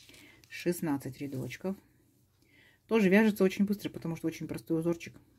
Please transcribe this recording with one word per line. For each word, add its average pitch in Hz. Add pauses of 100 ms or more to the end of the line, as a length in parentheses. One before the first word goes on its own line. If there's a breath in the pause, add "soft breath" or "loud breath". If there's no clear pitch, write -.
(480 loud breath)
Шестнадцать 147
рядочков. 139 (1120 soft breath)
Тоже 220
вяжется 208
очень 190
быстро, 202
потому -
что 160
очень 160
простой 165
узорчик. 170 (200)